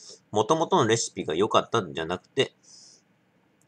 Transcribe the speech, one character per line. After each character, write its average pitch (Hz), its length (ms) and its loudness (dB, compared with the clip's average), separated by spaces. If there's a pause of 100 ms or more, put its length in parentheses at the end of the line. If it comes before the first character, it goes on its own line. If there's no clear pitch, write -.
(300)
元 107 260 2
々 160 280 2
の 110 40 0
レ 113 100 2
シ - 140 -4
ピ 90 140 -8
が 80 80 -4
良 98 160 0
か - 120 2
っ - 100 -6
た 113 100 0
ん 80 120 -10
じ 78 80 -8
ゃ 82 40 -6
な 87 140 -6
く - 100 -20
て、 - 240 -4 (1160)